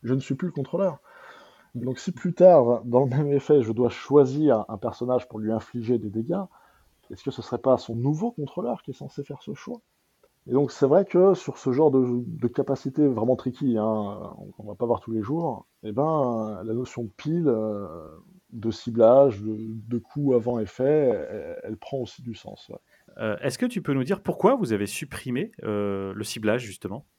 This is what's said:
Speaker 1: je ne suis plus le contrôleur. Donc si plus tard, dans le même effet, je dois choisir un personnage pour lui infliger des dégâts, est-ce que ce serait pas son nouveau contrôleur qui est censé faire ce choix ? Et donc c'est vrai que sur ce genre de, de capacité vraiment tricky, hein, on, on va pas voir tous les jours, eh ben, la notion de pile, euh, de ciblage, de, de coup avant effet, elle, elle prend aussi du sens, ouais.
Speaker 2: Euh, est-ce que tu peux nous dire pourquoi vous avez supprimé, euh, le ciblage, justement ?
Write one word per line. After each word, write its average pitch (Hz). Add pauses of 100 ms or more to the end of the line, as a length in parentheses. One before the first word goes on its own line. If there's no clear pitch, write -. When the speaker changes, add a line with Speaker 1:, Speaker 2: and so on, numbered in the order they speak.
Speaker 1:
je 123
ne 135
suis 135
plus 185
le 165
contrôleur. 170 (720)
Donc 123
si -
plus 175
tard, 135
dans 120
le 135
même 143
effet, 143
je 110
dois 120
choisir 135
un 110
personnage 123
pour 110
lui 107
infliger 113
des 107
dégâts, 127 (640)
est-ce -
que 127
ce 113
serait -
pas 131
son -
nouveau 156
contrôleur 175
qui -
est -
censé 143
faire -
ce 147
choix ? 233 (680)
Et 120
donc 135
c'est -
vrai 170
que 185
sur -
ce 135
genre 147
de, 123
de 117
capacité 135
vraiment 123
tricky, 123
hein, 104
on, 98
on 104
va 101
pas 120
voir 117
tous -
les 110
jours, 135 (160)
eh 107
ben, 120
la 110
notion 123
de 113
pile, 160
euh, 107 (640)
de 110
ciblage, 117
de, 107
de 113
coup 139
avant 120
effet, 127
elle, 85
elle 107
prend -
aussi 120
du 117
sens, -
ouais. - (400)
Speaker 2:
Euh, 107
est-ce -
que 247
tu 240
peux 147
nous 135
dire 156
pourquoi 214
vous 160
avez 196
supprimé, - (100)
euh, 101
le 104
ciblage, 110
justement ? 104 (120)